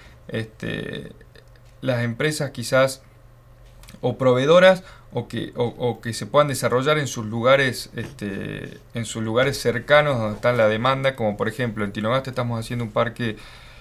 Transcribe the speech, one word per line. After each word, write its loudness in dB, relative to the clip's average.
este, -8
las -2
empresas -4
quizás 0
o -2
proveedoras 6
o -6
que, -8
o, -2
o -4
que -6
se -8
puedan 4
desarrollar 0
en -2
sus -8
lugares, 2
este, -10
en -6
sus -6
lugares 0
cercanos 4
donde -2
está 2
la 4
demanda, 2
como -2
por -2
ejemplo -4
en -4
Tinogasta -2
estamos -4
haciendo -6
un -8
parque -2